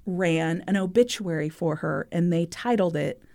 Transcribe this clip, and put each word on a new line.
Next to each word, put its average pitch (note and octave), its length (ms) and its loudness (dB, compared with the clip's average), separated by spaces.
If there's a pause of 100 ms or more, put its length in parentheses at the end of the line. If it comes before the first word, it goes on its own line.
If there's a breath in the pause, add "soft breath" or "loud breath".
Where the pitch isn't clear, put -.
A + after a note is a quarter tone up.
ran E3 600 0
an G3 100 2
obituary F#3 720 0
for D#3+ 280 -4
her, D#3 360 -4
and F3 200 2
they E3 140 2
titled F#3 500 0
it D3 260 -4 (120)